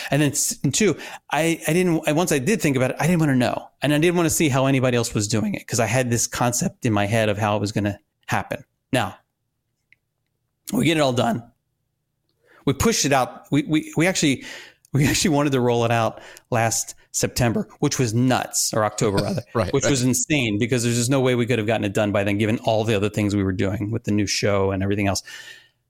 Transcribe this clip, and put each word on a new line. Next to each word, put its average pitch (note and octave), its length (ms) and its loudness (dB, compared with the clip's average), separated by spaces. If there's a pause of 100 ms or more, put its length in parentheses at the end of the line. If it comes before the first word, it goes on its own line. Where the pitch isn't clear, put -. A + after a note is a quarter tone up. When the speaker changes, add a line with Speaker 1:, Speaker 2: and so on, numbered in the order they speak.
(100)
Speaker 1:
And C#3+ 120 2
then C#3+ 80 2
s-, - 340 -4
and C#3 100 0
two, F#3+ 220 2 (340)
I, D#3+ 380 0
I D3+ 60 0
didn't, F3 340 2
and D3+ 80 2
once F3+ 160 2
I D3 60 2
did E3+ 240 0
think C#3+ 120 2
about B2+ 180 2
it, - 60 -8
I C3+ 80 0
didn't E3+ 140 2
wanna C#3+ 160 4
know. - 320 0 (140)
And C#3 100 2
I D3 60 2
didn't F3 180 2
wanna E3 140 2
see D#3 180 2
how C3 160 2
anybody C3 320 2
else A#2 160 0
was G#2+ 160 -2
doing G#2+ 260 -2
it, - 120 -12
'cause A2 120 -4
I A#2 80 2
had B2 240 0
this A#2 160 0
concept - 600 -4
in A2+ 80 2
my G2+ 100 2
head A2 240 0
of G2 80 0
how G#2 200 0
it G#2+ 40 -2
was G2+ 100 -2
gonna G2+ 300 -4 (280)
happen. - 360 -4 (280)
Now, G#2+ 260 -2 (1500)
we A#3 140 0
get D#3+ 100 2
it D#3 40 2
all C3+ 120 2
done. A#2 320 0 (1200)
We C#3 80 2
pushed - 320 0
it C#3+ 80 2
out. B2+ 400 0
We, C#3+ 120 2
we, D#3 320 -2
we D#3 120 2
actually, D#3+ 360 0 (480)
we C#3+ 140 2
actually - 240 2
wanted C#3+ 220 2
to C3 80 2
roll A#2+ 240 2
it A#2 80 0
out A2+ 280 0 (300)
last A2+ 460 -2 (160)
September, A2 560 -2 (100)
which D3 220 -2
was A#2 120 0
nuts, A#2+ 640 0
or G#2+ 100 2
October G#2 340 0
rather, G#2 300 -2
Speaker 2:
<laughs> - 60 -20
Right, G2 180 -2
Speaker 1:
which C#3 120 0
Speaker 2:
right. A#2 60 2
Speaker 1:
was B2+ 120 0
insane B2 560 0
because A#2+ 240 0
there's A#2+ 140 0
just A#2+ 120 0
no C#3 120 2
way B2+ 160 2
we A#2+ 100 0
could A#2+ 120 0
have G#2+ 100 -2
gotten G#2+ 160 0
it G2+ 100 -2
done G#2+ 180 0
by G2+ 120 2
then, G2+ 120 0
given A2 280 0
all A2 180 2
the A2 140 2
other G2+ 120 0
things G2+ 280 0
we G2 80 2
were F#2+ 80 0
doing G2+ 400 -4
with A2 120 -6
the G#2 60 -4
new G#2 160 2
show G2 460 0
and F#2+ 100 -2
everything G2+ 240 0
else. F#2+ 160 -2 (680)